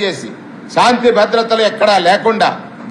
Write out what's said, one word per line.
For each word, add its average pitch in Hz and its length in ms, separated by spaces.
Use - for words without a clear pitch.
చేసి 147 240
శాంతి 233 440
భద్రతలు 226 520
ఎక్కడా 208 280
లేకుండా 196 520